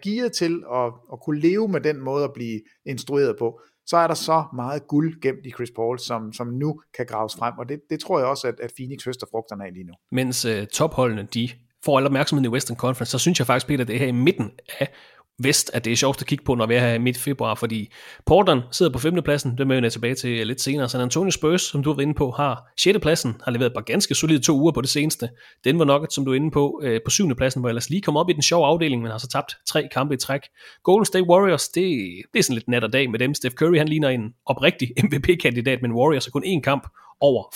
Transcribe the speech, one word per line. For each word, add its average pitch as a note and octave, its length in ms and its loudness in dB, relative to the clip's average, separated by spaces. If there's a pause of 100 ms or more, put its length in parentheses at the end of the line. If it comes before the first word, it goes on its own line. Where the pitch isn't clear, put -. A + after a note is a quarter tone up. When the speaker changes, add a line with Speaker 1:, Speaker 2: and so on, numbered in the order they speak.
Speaker 1:
gearet A3+ 280 -4
til E3+ 320 -4 (100)
at, B2 120 0 (280)
at B2 120 -14
kunne D3+ 140 -2
leve F#3+ 280 2
med F3 140 -2
den D3+ 220 -2
måde C#3 200 -2
at C3+ 100 -4
blive A#2 260 -8 (260)
instrueret C3+ 540 0
på, A2+ 200 -4 (260)
så - 120 0
er E3+ 100 4
der E3 60 -2
så D#3+ 300 0 (120)
meget C3+ 320 -8
guld D#3+ 340 0
gemt C3 240 -4
i B2+ 60 -12
Chris A#2+ 240 -10
Paul, A#2 240 -4
som, A2 340 -8
som A#2+ 140 -8
nu C#3+ 340 -4 (160)
kan B2 80 -4
graves A2 300 -4
frem, A#2+ 220 -4
og B2 120 -10
det, D3 100 -8 (100)
det D#3 100 -6
tror F3 200 0
jeg B2+ 80 2
også, C3+ 200 -4
at, A#2 120 -6
at A#2+ 180 -10
Phoenix C3 280 -12
høster A#2+ 260 -8
frugterne G#2 340 -8
af F2+ 80 -14
lige F#2 140 -16
nu. F2 60 -20 (180)
Speaker 2:
Mens, B2+ 340 -2
øh, G#2+ 220 -2
topholdene, A#2+ 680 0
de A#2+ 160 -2 (360)
får C#3+ 140 4
al C3+ 60 4
opmærksomheden C#3 400 2
i A2+ 80 0
Western B2 240 -4
Conference, B2 340 -2
så C3 80 -2
synes F3 200 2
jeg C3 80 0
faktisk, B2+ 200 2
Peter, C3+ 160 0
det A2 120 -2
er B2 40 -2
her C#3 80 0
i B2+ 40 0
midten B2 400 2 (280)
af - 140 -4 (500)
Vest, C#3 300 0
at - 120 -4
det A2+ 80 0
er A#2+ 40 2
sjovt C3+ 240 0
at - 60 -8
kigge D3 160 -2
på, C3 120 2
når A#2 100 2
vi A#2 100 2
er B2 40 4
her A#2+ 140 2
i A#2 40 0
midt B2 200 0
februar, A2+ 380 -4
fordi A2 360 -6 (340)
Portland F3+ 360 6 (100)
sidder E3+ 200 2
på B2 80 -6
femtepladsen, D3 580 0
dem C3+ 120 0
vender C3 140 2
jeg A2+ 80 2
tilbage A#2+ 240 -4
til A#2 320 -4
lidt B2+ 140 -6
senere. C#3 280 -2
San B2+ 120 -2
Antonio D#3+ 300 0
Spurs, D#3+ 300 0
som C#3+ 220 -2
du D3+ 100 0
var C#3 80 -2
inde D3 120 0
på, C#3+ 180 -2
har C3+ 460 -4
sjettepladsen, E3 680 0
har B2+ 80 -2
leveret A#2+ 180 0
et A2+ 40 -4
par G#2+ 80 -6
ganske C#3+ 340 -2
solide D#3+ 260 2
to E3 180 4
uger D#3+ 120 4
på D3+ 100 -2
det C3+ 80 -2
seneste. D3 400 -2 (340)
Denver D#3+ 220 4
Nuggets, C#3+ 300 2
som C#3 100 -2
du C3 60 0
er C3 40 2
inde D3 160 0
på, C#3+ 320 0
øh, A#2 220 0
på - 40 -4
syvendepladsen, C3 520 0
hvor B2 80 0
ellers A#2 200 -4
lige F3+ 120 -2
kom D3+ 160 0
op E3+ 120 2
i F3+ 40 -2
den D3 80 -4
sjove E3 240 4
afdeling, D3+ 360 2
men A2+ 100 -4
har A2 60 -6
så B2 100 -10
tabt - 280 -4 (120)
tre D3+ 240 0
kampe C#3+ 220 0
i B2+ 40 0
træk. C#3 240 -4 (420)
Golden G3 220 6
State F#3 240 2
Warriors, F3+ 400 4
det, F3 140 0 (500)
det A#3+ 60 4
er - 40 4
sådan C3 120 0
lidt A2+ 120 -4
nat A#2+ 160 2
og A2 100 -2
dag C3+ 180 2
med A2+ 80 -2
dem. B2+ 140 0
Steph - 220 -4
Curry, E3+ 220 4
han D3+ 100 4
ligner D3+ 220 2
en A#2+ 240 -2 (120)
oprigtig C3+ 520 2
<laughs> - 60 2
M D3 120 2
V C3+ 60 -2
P-kandidat, C3+ 600 2
men B2 120 -2
Warriors C3 340 2
er B2+ 40 -16
kun C#3+ 140 -4
én F3+ 160 0
kamp - 260 -2 (320)
over C3 240 4 (120)